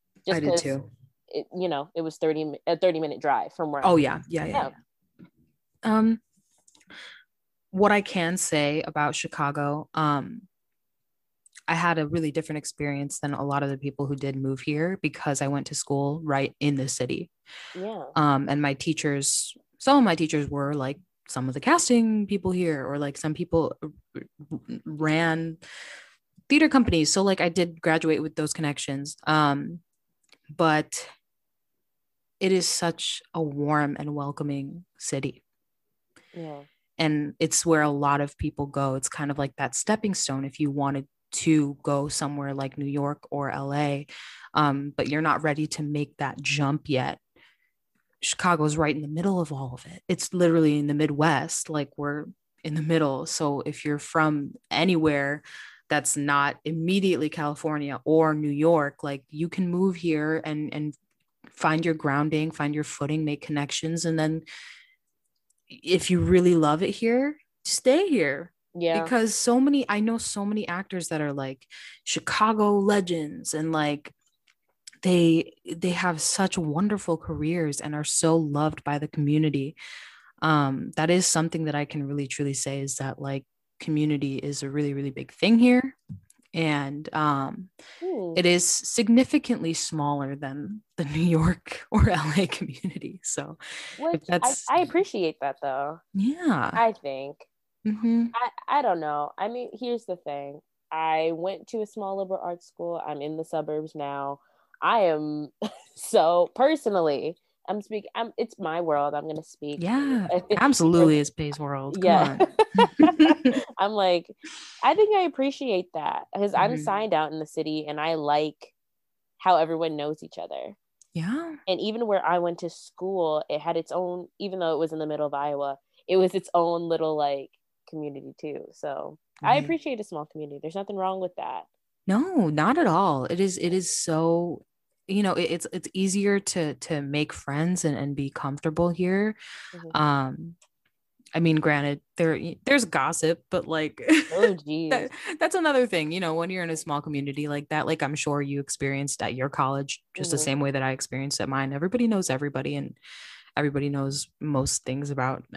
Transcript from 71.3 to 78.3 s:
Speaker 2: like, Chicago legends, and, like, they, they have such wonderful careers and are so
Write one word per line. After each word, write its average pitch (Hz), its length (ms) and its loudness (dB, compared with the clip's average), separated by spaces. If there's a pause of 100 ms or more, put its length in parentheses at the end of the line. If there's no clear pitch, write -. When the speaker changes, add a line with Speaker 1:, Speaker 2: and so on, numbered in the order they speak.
Speaker 2:
like, 135 320 -8 (380)
Chicago 214 720 2
legends, 180 760 0
and, 160 180 -2
like, 147 420 -2 (920)
they, 170 500 4 (120)
they 175 260 -4
have 175 300 -2
such - 360 0
wonderful 175 600 0
careers 156 640 -2
and 151 140 -8
are 151 80 -4
so 165 340 2